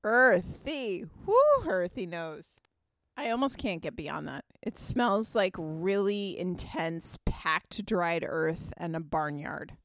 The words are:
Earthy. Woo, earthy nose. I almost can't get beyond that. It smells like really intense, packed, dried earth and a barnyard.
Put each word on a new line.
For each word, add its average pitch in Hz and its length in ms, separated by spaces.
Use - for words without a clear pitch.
Earthy. 233 1000
Woo, 392 80
earthy 185 400
nose. 165 540
I 285 140
almost 254 280
can't 180 240
get 156 140
beyond 151 320
that. 135 160
It - 160
smells 220 560
like 196 240
really 196 800
intense, 170 880
packed, - 600
dried 170 400
earth 160 500
and 165 200
a 165 40
barnyard. 147 720